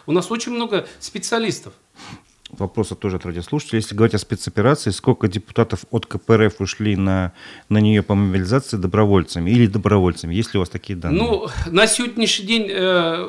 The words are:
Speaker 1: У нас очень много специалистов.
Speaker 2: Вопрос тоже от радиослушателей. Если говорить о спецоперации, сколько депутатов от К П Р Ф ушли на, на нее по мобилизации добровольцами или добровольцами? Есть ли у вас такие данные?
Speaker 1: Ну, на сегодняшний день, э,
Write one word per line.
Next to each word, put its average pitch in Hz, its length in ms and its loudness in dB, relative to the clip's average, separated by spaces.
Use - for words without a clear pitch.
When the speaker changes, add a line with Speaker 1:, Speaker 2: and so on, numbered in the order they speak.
Speaker 1:
У 147 60 -4
нас 175 180 0
очень 233 220 -6
много 233 340 -4
специалистов. 214 720 -6
Speaker 2:
Вопрос 101 500 -4
тоже 92 160 -4
от - 100 -10
радиослушателей. 90 540 -6
Если 104 160 -8
говорить 110 180 4
о 104 40 0
спецоперации, 107 720 0
сколько - 360 0
депутатов 104 640 -2
от 113 160 -4
К - 120 -8
П 113 160 2
Р 107 80 4
Ф 104 180 0
ушли 104 360 -2
на, 95 360 0
на 107 100 2
нее 107 260 4
по 104 100 0
мобилизации 98 640 0
добровольцами 92 720 2
или 117 160 6
добровольцами? 95 680 2
Есть 110 200 -2
ли 104 40 0
у - 20 2
вас 87 80 -2
такие - 280 -10
данные? 87 240 -2
Speaker 1:
Ну, 220 280 -2
на 196 180 4
сегодняшний 226 580 -2
день, 220 240 0
э, 180 580 0